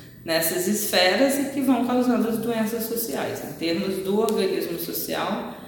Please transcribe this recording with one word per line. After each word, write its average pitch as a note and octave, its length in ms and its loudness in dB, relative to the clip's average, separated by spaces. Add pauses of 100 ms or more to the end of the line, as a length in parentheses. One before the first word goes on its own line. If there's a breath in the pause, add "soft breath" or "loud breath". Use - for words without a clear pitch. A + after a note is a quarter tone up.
(240 loud breath)
nessas E3+ 420 0
esferas G#3 720 4
e C#4 120 0
que D4 100 -4
vão B3 260 4
causando B3 440 2
as A3 80 0
doenças A3+ 480 -2
sociais. - 580 -4
Em - 140 -10
termos F3+ 400 0
do G3+ 200 0
organismo F#3+ 640 0
social, - 760 -4 (120)